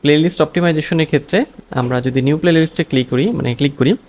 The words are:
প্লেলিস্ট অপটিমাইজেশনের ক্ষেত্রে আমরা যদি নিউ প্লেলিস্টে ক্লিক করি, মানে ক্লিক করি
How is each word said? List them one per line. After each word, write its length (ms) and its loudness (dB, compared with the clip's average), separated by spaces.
প্লেলিস্ট 400 2
অপটিমাইজেশনের 720 0
ক্ষেত্রে 280 -2
আমরা 300 -2
যদি 220 -2
নিউ 160 2
প্লেলিস্টে 460 0
ক্লিক 240 -2
করি, 240 0
মানে 220 -4
ক্লিক 220 -2
করি 160 2